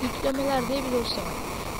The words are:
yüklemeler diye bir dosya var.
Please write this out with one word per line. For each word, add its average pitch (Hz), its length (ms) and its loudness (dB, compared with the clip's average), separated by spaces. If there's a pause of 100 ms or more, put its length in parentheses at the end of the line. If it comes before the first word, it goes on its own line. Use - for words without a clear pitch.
yüklemeler 269 640 2
diye 269 160 0
bir 254 80 -2
dosya 233 260 2
var. 175 160 -2 (460)